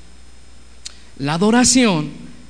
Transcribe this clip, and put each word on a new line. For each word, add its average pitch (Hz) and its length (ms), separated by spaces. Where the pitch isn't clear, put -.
la 143 160
adoración, 214 760